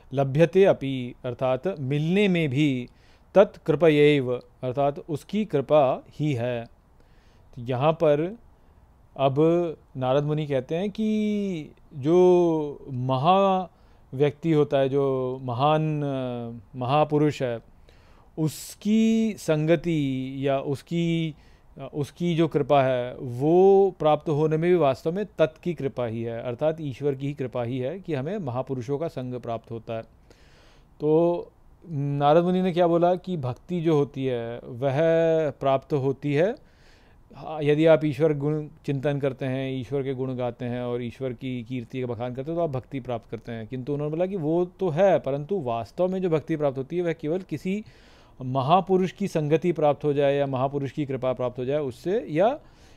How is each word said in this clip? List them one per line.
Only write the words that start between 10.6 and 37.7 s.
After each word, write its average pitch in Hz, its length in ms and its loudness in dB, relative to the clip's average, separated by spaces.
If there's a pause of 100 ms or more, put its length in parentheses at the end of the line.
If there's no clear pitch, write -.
हैं 196 160 -2
कि 208 800 -2 (240)
जो 160 280 4 (680)
महा 170 800 2 (440)
व्यक्ति 147 380 0
होता 147 260 4
है, 135 100 2
जो 131 540 -2
महान, 147 600 0
अ, 123 720 -8
महापुरुष 147 680 0
है, 120 180 -4 (800)
उसकी 220 1000 0
संगति 151 1000 0
या 135 200 0
उसकी, 165 760 -2 (440)
अ, 139 160 -14
उसकी 165 420 -2
जो 165 120 4
कृपा 143 340 2
है, 127 320 -2
वो 180 840 4
प्राप्त 151 300 2
होने 156 280 0
में 165 140 0
भी 180 60 6
वास्तव 147 360 0
में 196 140 -4 (120)
तत् 156 240 0
की 175 120 -4
कृपा 127 320 -4
ही 113 160 -6
है, 117 200 -6
अर्थात 139 380 -2
ईश्वर 139 340 -4
की 135 120 -6
ही 143 80 -6
कृपा 123 280 -6
ही 120 160 -4
है 147 220 -6
कि 170 140 -6
हमें 151 240 -4
महापुरुषों 131 600 -6
का 165 100 -6
संग 127 260 -8
प्राप्त 117 360 -8
होता 113 260 -10
है। 113 60 -8 (960)
तो 170 460 2 (440)
नारद 143 540 4
मुनि 185 180 2
ने 185 100 0
क्या 175 140 4
बोला 170 280 4
कि 185 220 -6
भक्ति 139 440 -6
जो 160 140 2
होती 143 300 0
है, 120 400 -4
वह 135 360 -2 (500)
प्राप्त 135 420 -2
होती 139 420 -2
है, 190 320 0 (680)
हाँ, 151 280 -10
यदि 151 240 4